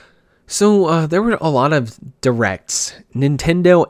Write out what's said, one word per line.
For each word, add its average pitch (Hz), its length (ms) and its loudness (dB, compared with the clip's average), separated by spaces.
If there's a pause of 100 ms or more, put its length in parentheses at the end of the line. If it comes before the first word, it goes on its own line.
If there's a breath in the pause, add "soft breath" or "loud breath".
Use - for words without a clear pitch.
(480 loud breath)
So, 202 380 2
uh, 160 220 0
there 175 140 -2
were 226 200 -2
a 160 80 -2
lot 143 240 0
of 120 240 -4 (240)
directs. 113 720 -4 (200)
Nintendo 165 760 2